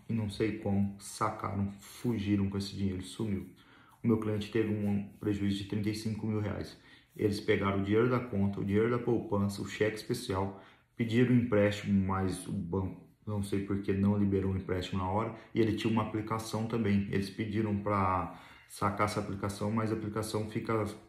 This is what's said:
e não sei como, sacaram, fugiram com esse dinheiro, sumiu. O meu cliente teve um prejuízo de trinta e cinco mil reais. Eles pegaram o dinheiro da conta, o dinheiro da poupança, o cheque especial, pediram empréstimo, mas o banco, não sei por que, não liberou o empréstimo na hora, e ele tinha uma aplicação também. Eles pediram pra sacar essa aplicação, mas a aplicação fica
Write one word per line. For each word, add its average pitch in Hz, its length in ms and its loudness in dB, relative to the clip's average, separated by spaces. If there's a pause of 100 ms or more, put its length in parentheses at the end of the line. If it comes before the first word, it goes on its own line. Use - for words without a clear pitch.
e 113 60 -2
não 107 160 -2
sei 104 280 -2
como, 101 400 0
sacaram, 98 720 -4 (100)
fugiram 101 680 0
com 98 80 -4
esse - 180 -4
dinheiro, 95 280 -2
sumiu. 101 440 -6 (560)
O 120 60 0
meu 110 100 6
cliente 107 320 -2
teve 104 220 2
um 101 340 0 (140)
prejuízo 101 380 0
de 98 60 -6
trinta 110 260 -2
e 104 40 -2
cinco 107 320 -4
mil 107 140 0
reais. 90 380 -6 (360)
Eles - 260 0
pegaram 98 400 2
o 95 40 0
dinheiro 110 260 4
da 123 80 2
conta, 98 420 0
o 101 40 -2
dinheiro 104 260 4
da 123 80 2
poupança, 101 640 0
o 98 60 -6
cheque - 280 0
especial, 98 680 -4 (340)
pediram 120 380 4
empréstimo, 104 720 4
mas 95 400 0
o - 60 -6
banco, 95 500 -2 (240)
não 104 160 -2
sei 98 220 -2
por 101 180 -2
que, 107 100 0
não 101 260 4
liberou 98 340 2
o 95 40 0
empréstimo 92 460 -4
na 92 60 -2
hora, 104 260 -2 (200)
e 113 60 4
ele 110 140 4
tinha 113 180 0
uma 113 100 2
aplicação 110 640 -4
também. 101 440 2
Eles 98 200 -2
pediram 104 480 -2
pra 95 600 0 (300)
sacar 104 380 0
essa 101 140 -2
aplicação, 101 500 -4
mas 110 200 0
a 113 40 0
aplicação 107 560 -4
fica 113 340 -2 (240)